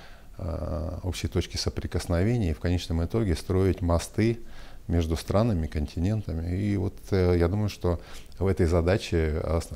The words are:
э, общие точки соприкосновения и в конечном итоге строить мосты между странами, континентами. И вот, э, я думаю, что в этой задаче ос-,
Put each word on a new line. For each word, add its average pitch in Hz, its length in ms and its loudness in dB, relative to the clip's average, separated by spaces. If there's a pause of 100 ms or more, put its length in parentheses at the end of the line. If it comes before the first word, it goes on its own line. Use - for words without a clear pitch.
(380)
э, 80 640 -6
общие - 280 -4
точки - 280 -2
соприкосновения 95 920 0
и - 20 0
в - 60 -6
конечном 85 440 0
итоге 98 320 0
строить 92 460 2
мосты 104 580 2 (480)
между 82 280 2
странами, 95 500 2
континентами. 85 920 -2
И 101 220 0
вот, 95 160 -2 (160)
э, 90 300 6
я 85 80 6
думаю, 101 220 0
что 87 300 -2 (380)
в 90 80 0
этой 95 220 4
задаче 82 760 2
ос-, 82 320 -2